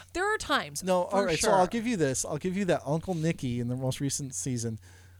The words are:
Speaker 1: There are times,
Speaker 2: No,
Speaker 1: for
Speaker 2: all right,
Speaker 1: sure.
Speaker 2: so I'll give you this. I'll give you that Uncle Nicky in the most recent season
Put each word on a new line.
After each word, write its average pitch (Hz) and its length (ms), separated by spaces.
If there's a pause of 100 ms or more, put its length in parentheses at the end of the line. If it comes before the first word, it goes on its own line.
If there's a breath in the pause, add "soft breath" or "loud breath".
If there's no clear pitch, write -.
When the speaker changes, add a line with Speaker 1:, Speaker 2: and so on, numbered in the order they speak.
(140)
Speaker 1:
There 349 200
are 440 40
times, 180 460
Speaker 2:
No, 180 220
Speaker 1:
for 202 120
Speaker 2:
all 202 80
right, 165 120
Speaker 1:
sure. 214 140
Speaker 2:
so 196 40
I'll 185 120
give 226 200
you 247 100
this. 135 280
I'll 120 120
give 180 200
you 202 80
that 156 200
Uncle 160 280
Nicky 156 460
in 120 80
the 123 80
most 131 260
recent 139 320
season 117 460 (400 soft breath)